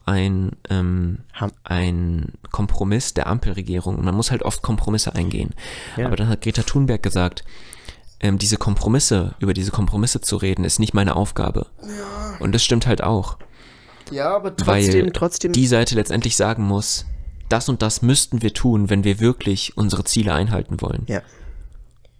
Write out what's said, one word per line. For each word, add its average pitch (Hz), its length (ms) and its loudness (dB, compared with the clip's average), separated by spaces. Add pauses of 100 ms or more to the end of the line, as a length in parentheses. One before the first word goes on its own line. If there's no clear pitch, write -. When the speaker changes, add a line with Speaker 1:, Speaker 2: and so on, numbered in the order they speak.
Speaker 1:
ein, 95 460 0 (180)
ähm, 90 500 0 (140)
Speaker 2:
Ham- 104 180 -4 (120)
Speaker 1:
ein 87 720 0 (180)
Kompromiss 101 640 2
der 76 120 0
Ampelregierung. 90 680 0
Und 85 100 -2
man 90 100 2
muss 110 140 0
halt 123 140 0
oft - 180 -2
Kompromisse 107 540 0
eingehen. - 360 -2 (460)
Speaker 2:
Ja. 117 100 -2
Speaker 1:
Aber - 80 2
dann 104 120 0
hat 113 140 0
Greta 117 200 0
Thunberg 127 400 2
gesagt, 90 420 0 (760)
ähm, 101 180 2
diese 104 200 0
Kompromisse, 107 800 2
über 98 160 0
diese 95 160 -2
Kompromisse 104 500 0
zu - 160 -2
reden, 95 260 0
ist 90 160 0
nicht 110 140 0
meine 98 220 2
Aufgabe. - 520 -2 (140)
Speaker 2:
Ja. 202 580 -10
Speaker 1:
Und - 140 0
das 117 100 4
stimmt 117 220 2
halt 107 160 4
auch. - 360 2 (720)
Speaker 2:
Ja, 147 240 0
aber 196 180 -2 (120)
Speaker 1:
Weil 101 180 4
Speaker 2:
trotzdem, 95 300 4
trotzdem - 400 -2
Speaker 1:
die 127 140 4
Seite 120 280 2
letztendlich 110 400 0
sagen 110 280 0
muss, 101 420 0 (440)
das 113 200 2
und 123 140 0
das 110 200 0
müssten 123 400 2
wir 107 100 0
tun, 107 380 2
wenn 101 120 2
wir 98 160 2
wirklich 107 580 0
unsere 98 260 0
Ziele 104 320 2
einhalten 98 460 -2
wollen. 98 260 -4
Speaker 2:
Ja. 101 140 -4 (1000)